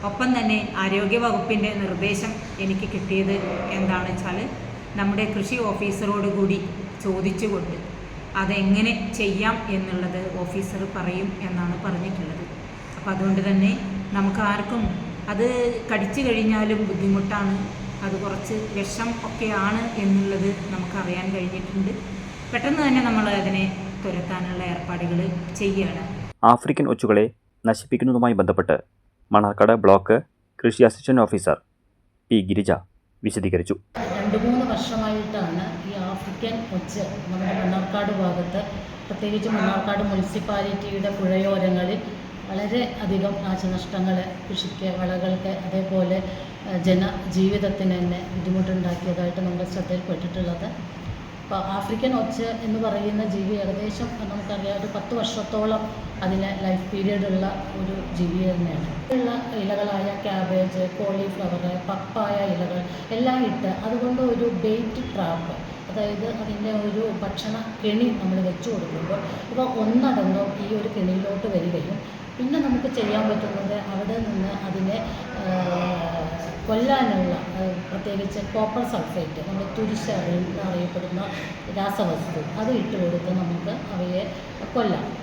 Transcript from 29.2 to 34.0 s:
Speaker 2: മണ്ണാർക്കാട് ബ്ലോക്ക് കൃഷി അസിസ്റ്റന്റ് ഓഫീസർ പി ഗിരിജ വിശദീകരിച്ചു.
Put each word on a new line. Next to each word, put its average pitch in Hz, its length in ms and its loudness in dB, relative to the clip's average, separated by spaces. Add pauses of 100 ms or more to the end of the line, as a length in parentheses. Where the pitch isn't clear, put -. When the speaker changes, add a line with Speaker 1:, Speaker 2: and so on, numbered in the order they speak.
Speaker 2:
മണ്ണാർക്കാട് 104 420 8 (100)
ബ്ലോക്ക് 98 340 10 (440)
കൃഷി 117 280 6
അസിസ്റ്റന്റ് 127 360 4
ഓഫീസർ 90 320 2 (760)
പി 120 60 6 (120)
ഗിരിജ 98 240 4 (540)
വിശദീകരിച്ചു. 92 480 0 (420)